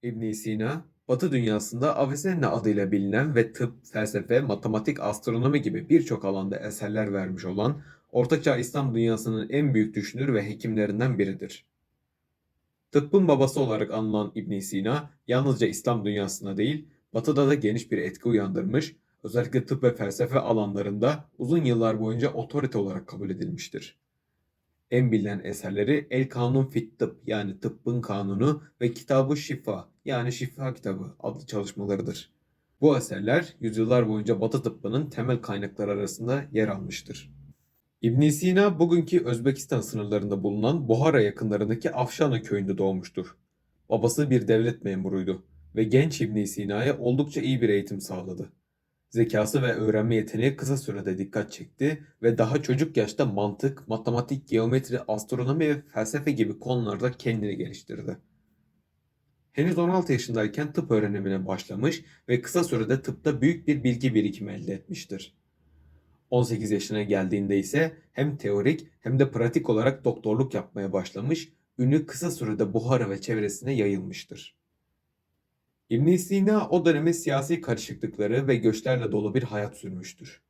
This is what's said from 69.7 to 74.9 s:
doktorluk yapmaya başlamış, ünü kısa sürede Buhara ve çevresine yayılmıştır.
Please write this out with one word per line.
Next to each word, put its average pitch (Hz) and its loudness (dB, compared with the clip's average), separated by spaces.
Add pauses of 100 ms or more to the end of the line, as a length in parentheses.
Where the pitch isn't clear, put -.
doktorluk 117 0
yapmaya 98 -6
başlamış, 104 -4 (260)
ünü 143 4
kısa - -6
sürede 107 -2
Buhara 113 2
ve 98 -4
çevresine 107 -4
yayılmıştır. 98 -4 (1300)